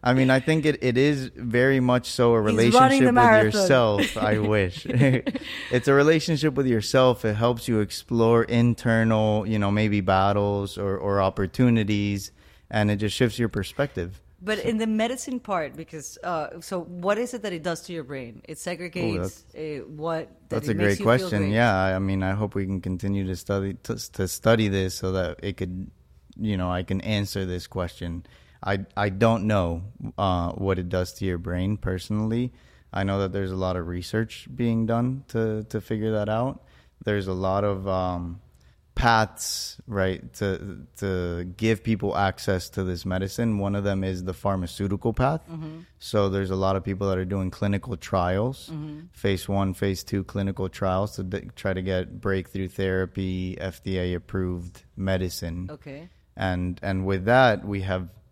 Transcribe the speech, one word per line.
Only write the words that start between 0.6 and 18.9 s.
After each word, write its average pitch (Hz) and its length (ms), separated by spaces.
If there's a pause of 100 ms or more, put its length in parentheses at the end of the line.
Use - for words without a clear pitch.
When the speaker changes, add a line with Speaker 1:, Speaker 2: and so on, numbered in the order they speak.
Speaker 1:
it, 151 180
it 123 140
is 135 400
very 123 420
much 123 280
so 117 280
a 113 60
Speaker 2:
He's 110 320
running - 0
Speaker 1:
relationship 262 280
Speaker 2:
the 262 40
Speaker 1:
with 247 100
Speaker 2:
marathon. 220 460
Speaker 1:
yourself, 120 560
I 107 220
wish. 104 500
<laughs> 131 840
It's 123 180
a 139 40
relationship 151 640
with 135 120
yourself. 123 600
It 107 80
helps 117 340
you 110 120
explore 117 640
internal, 113 1040
you 110 120
know, 101 120
maybe 104 300
battles 101 800
or, 98 180
or 98 240
opportunities, 101 1120 (380)
and 104 200
it 104 60
just 101 200
shifts 123 220
your 117 120
perspective. 95 720 (220)
Speaker 2:
But 208 180
in 220 180
the 226 80
medicine 233 520
part, 175 380
because, 160 480
uh, 165 380
so 185 220
what 180 340
is 247 160
it 220 80
that 208 100
it 165 100
does 165 200
to 185 100
your 160 120
brain? 123 440
It 156 80
segregates, 175 580